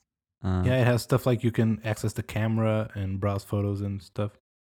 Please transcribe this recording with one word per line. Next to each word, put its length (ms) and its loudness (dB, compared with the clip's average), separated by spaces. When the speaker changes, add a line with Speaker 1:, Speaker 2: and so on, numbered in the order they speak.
Speaker 1:
Uh, 220 0
Speaker 2:
Yeah, 160 4
it 40 4
has 180 4
stuff 220 0
like 180 2
you 80 2
can 320 2
access 300 -4
the 100 -6
camera 720 0
and 240 -4
browse 240 -2
photos 380 -2
and 200 -4
stuff. 300 -6